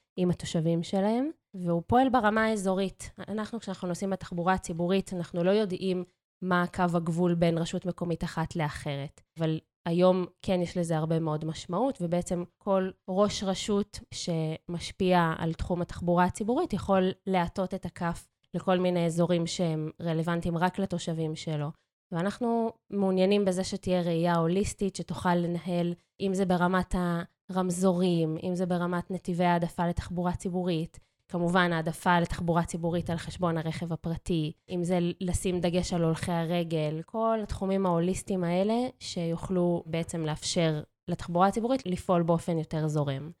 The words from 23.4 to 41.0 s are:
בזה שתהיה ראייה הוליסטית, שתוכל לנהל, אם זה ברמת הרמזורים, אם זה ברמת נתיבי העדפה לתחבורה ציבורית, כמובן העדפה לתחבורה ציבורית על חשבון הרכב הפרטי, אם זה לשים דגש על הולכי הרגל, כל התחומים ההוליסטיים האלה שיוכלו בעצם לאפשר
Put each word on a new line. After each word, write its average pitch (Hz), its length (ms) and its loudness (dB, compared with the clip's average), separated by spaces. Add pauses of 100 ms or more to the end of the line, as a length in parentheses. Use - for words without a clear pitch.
בזה 185 180 0
שתהיה 180 380 -2
ראייה 170 340 2
הוליסטית, 180 600 0
שתוכל 175 400 -2
לנהל, 175 580 0 (280)
אם 196 120 0
זה 190 120 2
ברמת 180 500 2 (540)
הרמזורים, 180 960 2
אם 180 120 -2
זה 180 100 0
ברמת 175 460 -2
נתיבי 180 340 -2
העדפה 170 420 2
לתחבורה 175 480 -2
ציבורית, 175 640 -4 (280)
כמובן 175 460 2
העדפה 165 460 2
לתחבורה 170 460 0
ציבורית 170 440 -4
על 165 80 -2
חשבון 165 400 -2
הרכב 160 360 -4
הפרטי, 160 580 -2 (180)
אם 175 140 -2
זה 180 160 2 (220)
לשים 180 380 -2
דגש 175 340 0
על 170 100 2
הולכי 160 280 0
הרגל, 165 720 0
כל 226 380 0
התחומים 196 420 0
ההוליסטיים 180 580 0
האלה 208 440 0 (120)
שיוכלו 175 840 -2
בעצם 165 400 -4
לאפשר 156 560 0 (260)